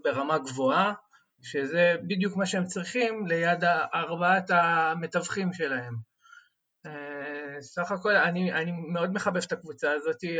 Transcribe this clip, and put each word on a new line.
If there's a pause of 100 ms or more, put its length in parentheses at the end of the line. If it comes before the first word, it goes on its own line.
ברמה
גבוהה, (480)
שזה (120)
בדיוק
מה
שהם
צריכים
ליד (300)
ארבעת
המתווכים
שלהם. (880)
אה,
סך
הכל,
אני,
אני
מאוד
מחבב
את
הקבוצה
הזאת, (160)